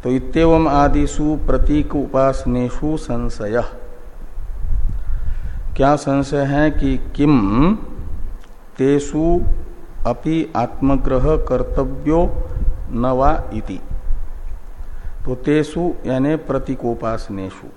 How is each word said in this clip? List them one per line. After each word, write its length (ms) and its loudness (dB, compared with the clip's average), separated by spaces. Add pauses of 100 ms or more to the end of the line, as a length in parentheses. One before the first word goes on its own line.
तो 60 -2
इत्येवम 580 4
आदिषु 800 2
प्रतीक 480 4
उपासनेषु 1000 0
संशयः, 680 -2 (2000)
क्या 180 4
संशय 480 0
है 280 2
कि 260 2 (180)
किम 600 4 (1000)
तेषु 640 2 (680)
अपि 480 -2
आत्मग्रह 920 2
कर्तव्यो 1040 0 (420)
न 140 0
वा 480 2
इति। 260 -6 (1500)
तो 100 0
तेषु 580 -2 (120)
यानी 300 0
प्रतीकोपासनेषु 1400 -4